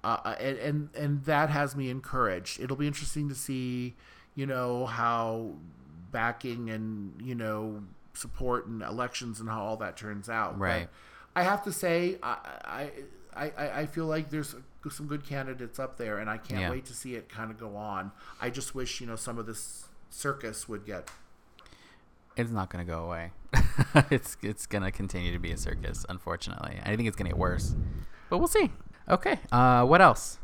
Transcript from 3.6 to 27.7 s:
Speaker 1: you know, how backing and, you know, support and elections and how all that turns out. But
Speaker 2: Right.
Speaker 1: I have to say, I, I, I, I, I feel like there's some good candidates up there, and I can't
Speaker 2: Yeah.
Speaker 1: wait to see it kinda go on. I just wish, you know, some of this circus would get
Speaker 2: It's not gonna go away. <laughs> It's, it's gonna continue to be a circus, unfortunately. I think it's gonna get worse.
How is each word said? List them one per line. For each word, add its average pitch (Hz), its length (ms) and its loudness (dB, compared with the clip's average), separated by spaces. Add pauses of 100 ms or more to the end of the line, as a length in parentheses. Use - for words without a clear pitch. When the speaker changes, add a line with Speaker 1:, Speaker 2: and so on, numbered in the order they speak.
Speaker 1:
you 135 100 -2
know, 127 400 0
how 117 680 0 (580)
backing 120 600 -2
and, 110 520 -6
you 127 120 -4
know, 107 480 -4 (300)
support 123 540 -2
and 113 140 -6
elections 117 580 -4
and 110 80 -8
how 110 160 -2
all 110 140 -2
that 107 200 -6
turns 104 320 -8
out. 110 280 0
But 98 80 0
Speaker 2:
Right. 87 240 0 (460)
Speaker 1:
I 180 80 4
have 202 200 2
to 202 80 -4
say, 175 520 2
I, 120 140 -2 (1000)
I, 147 100 -4
I, 151 120 -6
I, 147 240 -4
I 156 40 0
feel 160 220 -4
like 156 240 0
there's 147 240 -4 (340)
some 147 180 -8
good 147 180 -4
candidates 135 540 -6
up 131 180 -6
there, 107 220 -2
and 107 100 -2
I 110 80 -2
can't 104 240 -2
Speaker 2:
Yeah. 90 100 2
Speaker 1:
wait 131 140 -4
to - 80 -14
see 123 220 -8
it 110 140 -10
kinda 110 240 -8
go 107 240 -10
on. 101 340 -6 (300)
I 120 80 -2
just - 260 -6
wish, 127 240 -4
you 123 80 -8
know, 117 80 -6
some 117 220 -6
of 113 80 -6
this - 400 -10 (240)
circus 139 580 -4
would 104 180 -8
get 98 240 -8 (1300)
Speaker 2:
It's 117 160 -2
not 98 200 -2
gonna 90 120 -6
go 82 220 -4
away. 85 260 -6 (220)
<laughs> - 80 10 (480)
It's, - 320 0
it's 104 240 -4
gonna 95 260 0
continue 90 420 -2
to 87 60 -2
be 87 120 -2
a 82 60 -2
circus, - 520 -2
unfortunately. 87 720 -6
I 104 120 0
think 117 120 0
it's 104 80 0
gonna 95 140 -2
get 92 80 0
worse. 92 380 2 (540)